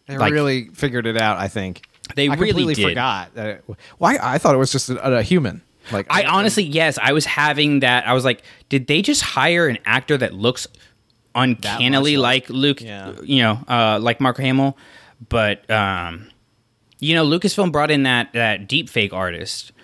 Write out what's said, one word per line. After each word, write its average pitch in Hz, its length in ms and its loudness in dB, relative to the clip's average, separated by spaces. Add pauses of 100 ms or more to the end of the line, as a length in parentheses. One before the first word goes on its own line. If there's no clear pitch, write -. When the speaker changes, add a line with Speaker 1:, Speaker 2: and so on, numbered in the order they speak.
Speaker 1:
they 139 100 -10
Speaker 2:
like, 127 160 2
Speaker 1:
really 139 400 0
figured 123 340 -2
it 113 100 -2
out, 107 220 2
I 98 80 -4
think. 95 400 -8 (280)
Speaker 2:
They 143 120 0
Speaker 1:
I 143 80 0
Speaker 2:
really 180 140 0
Speaker 1:
completely 156 260 0
Speaker 2:
did. 98 140 0
Speaker 1:
forgot 98 460 -4
that 107 120 -8
it, 101 300 -12 (200)
why - 240 0
I 123 160 -2
thought 156 160 4
it 131 40 4
was 131 160 2
just 131 160 -2
a, 127 120 -6
a 127 220 2
human. 147 380 0 (300)
Like, - 180 -4
Speaker 2:
I 180 140 2
Speaker 1:
I - 40 -2
Speaker 2:
honestly, 196 360 2
yes, 156 380 0
I 127 120 4
was 151 120 2
having 147 540 2
that. 127 260 4
I 123 80 2
was 127 120 2
like, 123 180 0 (260)
"Did 135 180 0
they 156 140 2
just 277 200 0
hire 165 460 2
an 117 180 -2
actor 131 320 0
that 110 160 -2
looks 110 340 -2 (640)
uncannily 123 840 0
Speaker 1:
That - 40 2
much 127 40 2
Speaker 2:
like 127 200 0
Speaker 1:
like - 60 -16
Speaker 2:
Luke, 135 320 0
Speaker 1:
Yeah. 101 320 -14 (100)
Speaker 2:
you 135 180 2
know, 110 180 2 (100)
uh, 110 320 2
like 120 180 -2
Mark 127 180 0
Hamill?" 135 400 0 (520)
But, 104 420 -2
um, 98 560 -2 (720)
you 156 160 0
know, 160 100 2
Lucasfilm 180 460 0
brought 147 180 0
in 143 140 2
that, 123 300 0
that 107 340 -2
deep 160 220 -4
fake 104 240 -2
artist, 90 580 -8 (120)